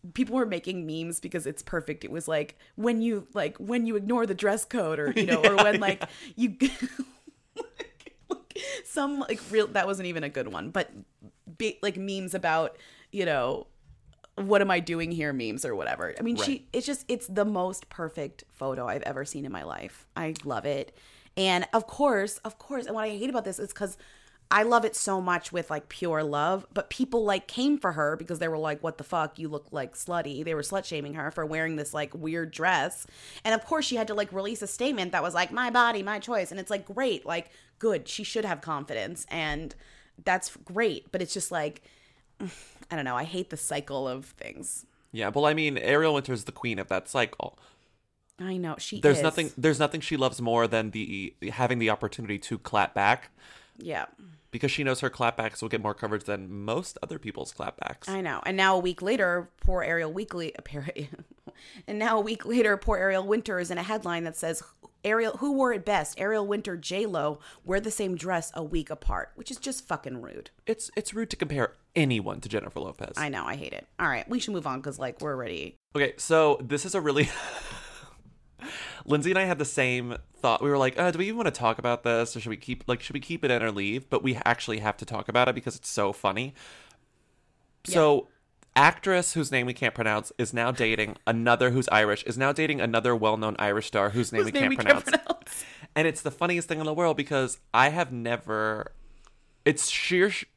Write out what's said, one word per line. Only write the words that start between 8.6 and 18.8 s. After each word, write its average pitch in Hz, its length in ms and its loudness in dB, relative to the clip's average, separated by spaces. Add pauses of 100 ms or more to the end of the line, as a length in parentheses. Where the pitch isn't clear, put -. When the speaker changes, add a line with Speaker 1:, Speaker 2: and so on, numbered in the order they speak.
Speaker 1:
some, 285 360 -2
like, 220 200 -4 (100)
real, 214 180 4
that 190 180 2
wasn't 190 220 -2
even 165 140 -4
a 143 60 -4
good 139 240 -4
one, 87 180 -6
but 180 200 -2 (680)
be, 220 260 -2
like, 202 140 -2
memes 190 380 -6
about, 165 420 0 (340)
you 196 140 -2
know, 135 440 0 (680)
what 196 260 4
am 196 100 4
I 175 100 4
doing 165 320 -4
here 151 200 -2
memes 120 320 -4
or 123 100 -2
whatever. 78 440 -4
I - 40 -4
mean, 233 140 0
she, 208 160 0
Speaker 2:
Right. - 220 -6
Speaker 1:
it's 247 120 -2
just, 277 220 -6
it's 240 180 -2
the 202 200 0
most 190 420 -2
perfect 160 640 -10
photo 131 340 -6